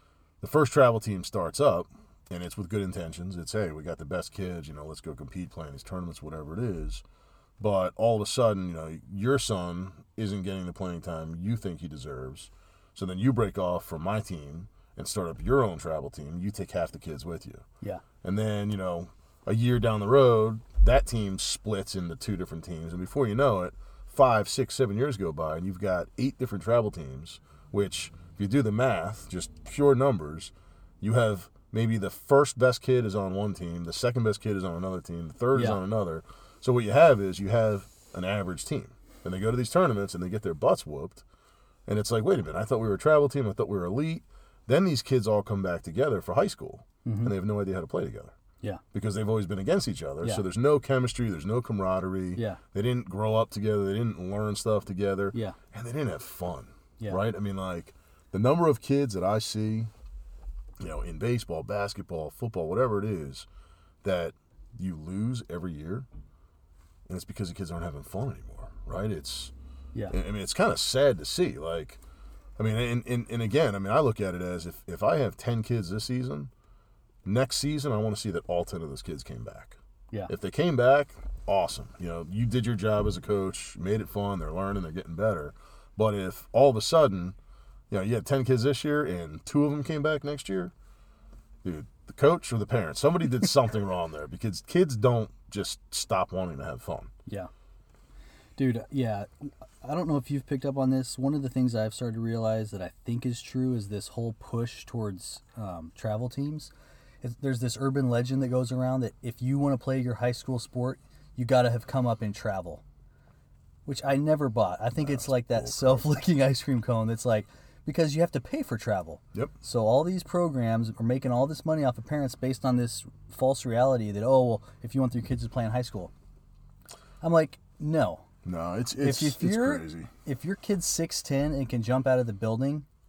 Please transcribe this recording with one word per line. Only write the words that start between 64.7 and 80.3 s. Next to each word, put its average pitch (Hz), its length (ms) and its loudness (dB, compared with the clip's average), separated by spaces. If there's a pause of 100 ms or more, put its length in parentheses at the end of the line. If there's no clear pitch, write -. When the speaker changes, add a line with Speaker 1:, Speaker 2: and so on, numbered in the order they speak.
Speaker 1:
you 92 180 -4
lose 101 540 -4
every 85 240 -6
year, 85 300 -8 (1040)
and 92 80 -8
it's 87 100 -10
because 98 240 -8
the 85 60 -12
kids 85 160 -8
aren't 85 140 -6
having 71 180 -8
fun 123 280 -6
anymore, - 380 -14 (160)
right? 101 260 -4
It's, - 400 -8 (440)
Speaker 2:
Yeah. 104 180 -6
Speaker 1:
I 98 180 -2
mean, 104 120 -4
it's - 100 -6
kinda 202 240 2
sad 131 400 4
to 139 80 -10
see. 170 320 0
Like, 143 400 -6 (600)
I 107 40 0
mean, 110 120 2
and, 120 320 -2
and, 120 220 -2
and 117 120 -2
again, 117 320 2
I 98 60 -4
mean, 98 120 -4
I 139 100 6
look 113 200 2
at 92 140 -2
it 90 60 -6
as 90 260 -4
if, - 180 -12
if 85 160 -8
I 156 160 4
have 120 200 0
ten 117 260 -2
kids 107 260 -2
this 107 160 -4
season, 127 440 -6 (760)
next 120 320 2
season, 143 340 -2
I 110 60 0
wanna 107 180 0
see 104 160 -4
that 85 160 -4
all 87 180 0
ten 85 160 -8
of 78 80 -8
those 67 120 -12
kids 76 220 -10
came 58 200 -10
back. - 340 -16 (340)
Speaker 2:
Yeah. 101 180 -6
Speaker 1:
If - 120 -6